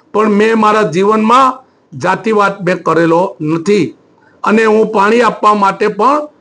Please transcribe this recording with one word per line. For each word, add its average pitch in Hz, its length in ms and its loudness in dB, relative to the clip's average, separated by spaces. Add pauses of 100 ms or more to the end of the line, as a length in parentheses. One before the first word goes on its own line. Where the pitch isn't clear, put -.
(120)
પણ 214 160 0
મેં 214 300 2
મારા 214 240 2
જીવનમાં 214 840 0 (320)
જાતિવાદ 190 680 -2
મેં 180 100 0
કરેલો 165 640 0
નથી 165 540 -2 (500)
અને 220 200 2
હું 214 280 0
પાણી 208 280 2
આપવા 214 340 0
માટે 202 340 -2
પણ 262 400 -2 (120)